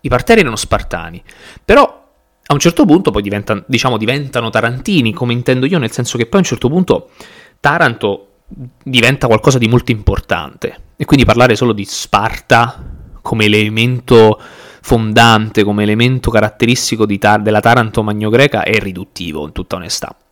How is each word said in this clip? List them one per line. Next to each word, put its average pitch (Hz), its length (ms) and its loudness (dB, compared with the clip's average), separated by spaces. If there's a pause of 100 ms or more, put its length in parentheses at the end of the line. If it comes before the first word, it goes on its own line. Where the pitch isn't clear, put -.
I - 80 -10
Parteni 131 320 2
erano 123 160 -2
spartani, 87 680 -6 (420)
però - 400 2 (440)
a - 40 0
un 143 80 0
certo - 240 2
punto 196 260 2
poi 104 120 -4
diventa-, 101 440 -6
diciamo, 127 300 0
diventano 120 540 -4
tarantini, 120 600 0
come 120 200 -4
intendo 127 340 -2
io, 175 120 0
nel 113 120 -2
senso - 260 -6
che 113 100 -2
poi - 80 -12
a 196 80 4
un - 60 -2
certo - 200 -2
punto 165 420 -2 (480)
Taranto 117 760 -2 (500)
diventa 127 420 0
qualcosa 123 320 2
di 120 80 0
molto 120 240 0
importante, 92 840 -4 (200)
e - 100 -6
quindi 139 180 4
parlare 117 320 4
solo 120 160 2
di 104 120 -4
Sparta - 1000 -2 (360)
come 110 260 -2
elemento 110 960 2 (420)
fondante, 110 800 2
come 104 180 0
elemento 117 480 0
caratteristico 110 760 0
di 101 120 -2
Tar-, 107 240 2
della 107 160 2
Taranto 113 460 2
magnogreca 107 580 0
è 107 160 -2
riduttivo, 87 680 -8
in 76 60 -16
tutta - 220 -10
onestà. - 400 -10 (180)